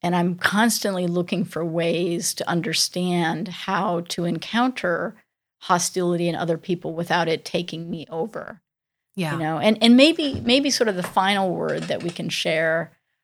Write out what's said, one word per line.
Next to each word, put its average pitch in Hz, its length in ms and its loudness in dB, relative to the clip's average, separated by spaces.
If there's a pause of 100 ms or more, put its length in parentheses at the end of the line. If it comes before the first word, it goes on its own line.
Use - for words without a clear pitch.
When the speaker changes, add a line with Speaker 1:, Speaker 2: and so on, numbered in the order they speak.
Speaker 1:
and 175 140 0
I'm 175 220 2
constantly 196 720 0
looking 175 360 0
for 165 200 -4
ways 170 720 -2
to - 140 -6
understand 170 1000 -2
how 175 520 -2 (100)
to 175 160 -4
encounter 196 920 -2 (460)
hostility 175 640 0
in 165 80 -2
other 165 220 0
people 165 360 -4
without 170 320 0
it 160 180 -2
taking 170 460 -6
me 165 180 -8
over. 185 520 -8 (560)
Speaker 2:
Yeah. 165 160 -2
Speaker 1:
You 165 80 -2
know, 160 180 -2
and, 214 240 4
and 233 140 8
maybe, 302 480 6
maybe 269 260 4
sort 226 180 2
of 196 60 2
the 180 80 -2
final 190 500 2
word 160 320 -2
that 165 200 -4
we 175 60 -4
can 165 180 -6
share 160 640 -2 (320)